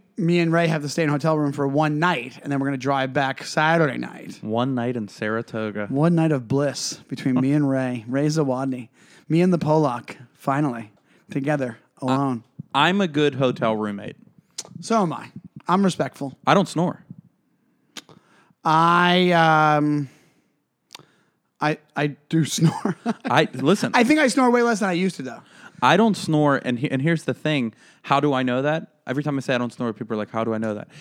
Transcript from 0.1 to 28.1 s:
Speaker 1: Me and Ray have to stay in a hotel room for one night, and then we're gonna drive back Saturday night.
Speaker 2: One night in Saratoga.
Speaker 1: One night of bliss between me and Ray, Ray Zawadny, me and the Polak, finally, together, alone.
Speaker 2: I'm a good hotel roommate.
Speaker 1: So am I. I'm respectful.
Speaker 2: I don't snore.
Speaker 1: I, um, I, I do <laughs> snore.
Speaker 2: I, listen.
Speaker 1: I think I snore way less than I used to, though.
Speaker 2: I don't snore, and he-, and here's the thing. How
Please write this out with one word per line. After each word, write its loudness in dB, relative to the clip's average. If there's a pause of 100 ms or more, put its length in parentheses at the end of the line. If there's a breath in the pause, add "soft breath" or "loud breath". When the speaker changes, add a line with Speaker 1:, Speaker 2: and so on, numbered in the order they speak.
Speaker 1:
Me 2
and 2
Ray 4
have -2
to -6
stay -2
in 2
a 2
hotel 2
room 0
for -2
one 0
night, -2
and -10
then 0
we're -2
gonna -2
drive -2
back -2
Saturday 2
night. -12
Speaker 2:
One -2
night -2
in -6
Saratoga. -6
Speaker 1:
One 2
night 2
of -4
bliss -2 (160)
between -2
me 2
and 2
Ray, -2
Ray -2
Zawadny, -2 (400 soft breath)
me 2
and 4
the 2
Polak, 0 (160)
finally, -4 (400 soft breath)
together, -4 (240)
alone. -2 (320)
Speaker 2:
I'm 4
a 2
good 0
hotel 0
roommate. -6 (680)
Speaker 1:
So 0
am 0
I. -12 (360)
I'm 2
respectful. -2
Speaker 2:
I 4
don't 4
snore. -4 (1600 soft breath)
Speaker 1:
I, 4
um, 4 (1500 soft breath)
I, -2 (180)
I 0 (220)
do 2
<laughs> -
snore. 0 (300)
Speaker 2:
I, 2
listen. 0
Speaker 1:
I 4
think 4
I 4
snore 2
way 4
less 0
than 0
I 0
used 0
to, -12
though. -12 (400 loud breath)
Speaker 2:
I 6
don't 4
snore, 2
and -2
he-, -4
and -2
here's 0
the -2
thing. -2 (300 soft breath)
How 2